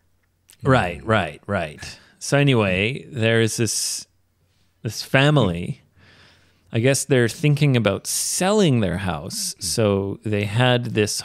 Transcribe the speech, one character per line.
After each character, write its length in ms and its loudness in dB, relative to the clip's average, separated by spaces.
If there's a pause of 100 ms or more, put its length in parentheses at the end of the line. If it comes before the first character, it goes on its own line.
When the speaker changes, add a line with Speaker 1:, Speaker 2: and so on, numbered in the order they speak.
(640)
Speaker 1:
Right, 380 0
Speaker 2:
う 40 -20
ん。 20 -4
Speaker 1:
right, 380 -2
right. 340 -6 (400)
So 180 -2
anyway, 760 2
there 300 2
is 200 0
this, 460 -4 (760)
this 240 -8
family 720 2 (920)
I 80 0
guess 240 2
they're 220 4
thinking 480 2
about 320 0
selling 720 0
their 200 -2
house, 580 -6
Speaker 2:
Mm. 40 -18
Speaker 1:
so 640 0
they 240 -2
had 460 0
this 320 0